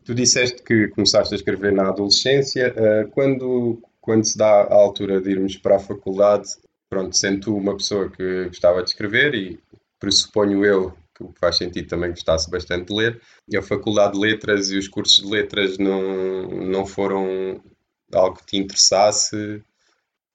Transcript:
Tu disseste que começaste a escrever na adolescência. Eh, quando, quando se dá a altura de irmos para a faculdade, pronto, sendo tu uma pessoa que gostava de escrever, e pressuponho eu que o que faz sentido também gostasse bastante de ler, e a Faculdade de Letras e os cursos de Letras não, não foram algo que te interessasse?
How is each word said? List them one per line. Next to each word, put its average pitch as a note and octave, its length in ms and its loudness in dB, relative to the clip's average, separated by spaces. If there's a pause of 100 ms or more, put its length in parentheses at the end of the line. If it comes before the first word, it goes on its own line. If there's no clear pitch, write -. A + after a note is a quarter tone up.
Tu A#2+ 100 -8
disseste B2 480 0
que G#2+ 260 2
começaste G2+ 440 2
a G2+ 40 -2
escrever G2 360 -2
na F#2+ 160 2
adolescência. B2+ 880 0
Eh, A2 340 2
quando, B2+ 720 -2 (200)
quando A2 240 2
se - 120 -4
dá G#2+ 280 6
a - 100 2
altura G2 440 4
de F#2+ 120 -2
irmos F#2+ 260 -2
para G2 200 4
a G2 40 4
faculdade, G2+ 680 0 (420)
pronto, F#2 260 -4
sendo G2 240 0
tu G#2 160 -2
uma G2 180 -2
pessoa G2 360 -4
que F#2 360 -4
gostava F2+ 360 0
de - 80 -6
escrever, B2 440 -2
e F#2+ 240 -8 (400)
pressuponho G2+ 680 0
eu F#2+ 280 2 (220)
que - 100 -18
o F2+ 80 -16
que - 80 -20
faz F2 160 0
sentido E2+ 320 -6
também F2 220 -4
gostasse D#2+ 400 -4
bastante F2 380 -6
de G#2 60 -6
ler, A#2 260 -2 (280)
e G2+ 80 -4
a F#2+ 60 -2
Faculdade G2+ 500 0
de G2 80 -4
Letras G#2 500 0
e G2 60 -4
os F#2+ 120 -4
cursos - 360 0
de G2 60 -8
Letras G2+ 480 -2
não, F#2+ 680 -2
não F#2 360 -4
foram F#2+ 760 -4 (520)
algo F#2 240 2
que - 100 -20
te G2+ 120 -4
interessasse? G#2 1040 2 (720)